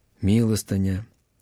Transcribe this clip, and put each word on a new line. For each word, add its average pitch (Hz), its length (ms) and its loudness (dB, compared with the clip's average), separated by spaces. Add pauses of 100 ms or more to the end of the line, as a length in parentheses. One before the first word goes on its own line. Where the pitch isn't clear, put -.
(200)
Милостыня 101 840 0 (360)